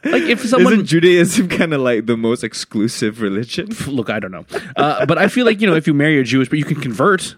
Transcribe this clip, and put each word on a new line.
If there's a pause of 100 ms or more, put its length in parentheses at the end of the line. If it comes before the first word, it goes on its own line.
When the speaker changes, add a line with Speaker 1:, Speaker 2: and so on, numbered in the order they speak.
Speaker 1:
Like,
if
someone
Speaker 2:
Isn't
Judaism
kinda,
like,
the
most
exclusive
religion?
Speaker 1:
Pff,
look,
I
don't
know. (320)
Uh,
but
I
feel
like,
you
know,
if
you
marry
a
Jewish,
but
you
can
convert,